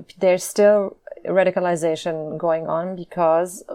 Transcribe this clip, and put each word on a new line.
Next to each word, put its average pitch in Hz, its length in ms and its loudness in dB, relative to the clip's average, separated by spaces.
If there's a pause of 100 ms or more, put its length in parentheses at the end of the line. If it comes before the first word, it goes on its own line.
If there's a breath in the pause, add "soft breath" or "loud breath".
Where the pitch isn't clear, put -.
(200)
there's 180 240 2
still 208 540 2 (280)
radicalization 170 1120 -2
going 160 300 -2
on 170 280 -4
because 175 680 0 (120)